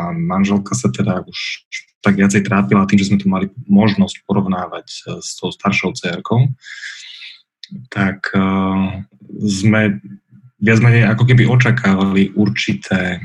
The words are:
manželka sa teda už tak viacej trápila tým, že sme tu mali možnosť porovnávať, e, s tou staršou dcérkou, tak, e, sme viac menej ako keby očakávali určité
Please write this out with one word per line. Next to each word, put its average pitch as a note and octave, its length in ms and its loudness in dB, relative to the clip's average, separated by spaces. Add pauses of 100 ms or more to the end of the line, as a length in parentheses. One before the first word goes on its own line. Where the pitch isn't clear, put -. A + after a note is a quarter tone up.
(160)
manželka G2 580 0
sa - 160 -2
teda F2+ 320 -2
už - 460 -12 (340)
tak G2 160 2
viacej G2+ 240 2
trápila G2 480 2
tým, G2+ 80 4
že F#2+ 140 0
sme G2 100 2
tu - 80 -4
mali F#2+ 220 -2 (180)
možnosť G2+ 540 2
porovnávať, F2+ 640 -4
e, - 100 -16 (220)
s - 180 -14
tou A2 140 -8
staršou G2 420 -2
dcérkou, G#2 540 -2 (1400)
tak, G2 400 -4
e, G2 80 0 (1040)
sme G#2 560 2 (580)
viac A2 240 4
menej A#2 240 6
ako G#2+ 160 2
keby A2+ 240 6
očakávali G2 880 2
určité F#2+ 920 -2